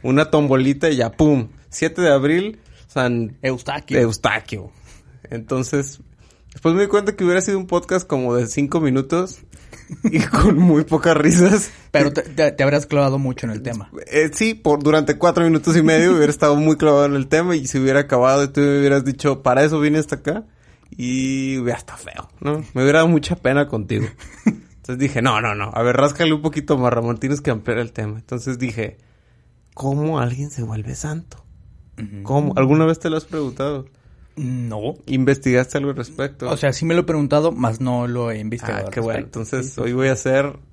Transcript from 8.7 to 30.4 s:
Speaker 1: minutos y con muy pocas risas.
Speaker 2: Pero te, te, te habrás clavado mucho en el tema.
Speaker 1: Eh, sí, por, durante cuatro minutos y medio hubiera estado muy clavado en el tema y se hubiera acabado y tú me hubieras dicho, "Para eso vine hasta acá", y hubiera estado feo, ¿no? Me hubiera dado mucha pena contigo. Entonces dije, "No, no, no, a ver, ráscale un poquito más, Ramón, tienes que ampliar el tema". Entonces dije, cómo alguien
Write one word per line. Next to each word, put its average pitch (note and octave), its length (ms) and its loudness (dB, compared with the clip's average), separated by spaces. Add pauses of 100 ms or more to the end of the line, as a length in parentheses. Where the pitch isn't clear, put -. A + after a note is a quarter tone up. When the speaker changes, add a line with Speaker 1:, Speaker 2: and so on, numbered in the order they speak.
Speaker 1:
minutos D3 600 -2 (640)
y E3 160 2
con - 360 4
muy D#3+ 280 6
pocas D#3+ 320 2
risas. F3 560 4 (180)
Speaker 2:
Pero C#3+ 220 2
te, D3 100 -2
te, D3 300 0
te C#3 100 -2
habrás D3 240 2
clavado C#3 320 2
mucho B2+ 280 -4
en A2+ 60 -6
el G#2+ 100 -8
tema. A#2 280 -10 (160)
Speaker 1:
Eh, D#3 260 0
sí, A3 220 -2
por, D3 300 0
durante D3+ 340 2
cuatro E3+ 240 2
minutos D#3+ 340 2
y E3+ 60 6
medio D#3+ 320 4
hubiera D3+ 160 4
estado D3 240 2
muy D3+ 220 4
clavado C#3+ 300 4
en C#3+ 100 0
el C3+ 100 -2
tema E3 300 2
y C3 100 -4
se C3+ 140 -2
hubiera C3+ 200 2
acabado C#3 440 2
y C#3 40 -4
tú C#3 120 -2
me C#3+ 180 2
hubieras C#3 260 2
dicho, C#3 380 -2
"Para C3 220 4
eso D#3 160 2
vine D3+ 180 2
hasta D3 180 -4
acá", F#3 280 -6 (520)
y C3+ 640 -4
hubiera A#2+ 220 -4
estado - 180 -20
feo, - 300 -16 (120)
¿no? D3+ 220 -4 (120)
Me B2+ 100 0
hubiera D3 160 4
dado E3 80 4
mucha E3 260 2
pena C#3+ 320 0
contigo. G#2+ 400 -4 (400)
Entonces - 520 -6
dije, C3+ 240 -2
"No, A#2 180 0
no, A2 160 -2
no, G2+ 180 -6
a A2+ 80 0
ver, B2 140 2
ráscale D3 360 2
un D3 100 -2
poquito D3 360 -2
más, B2 140 2
Ramón, A#2 260 -2
tienes C#3 220 -2
que C#3+ 100 -4
ampliar A2+ 280 -2
el A#2 140 -6
tema". G#2+ 280 -8
Entonces A#2+ 400 -8
dije, A2+ 380 -6 (800)
cómo D3 440 -2
alguien B2+ 300 -4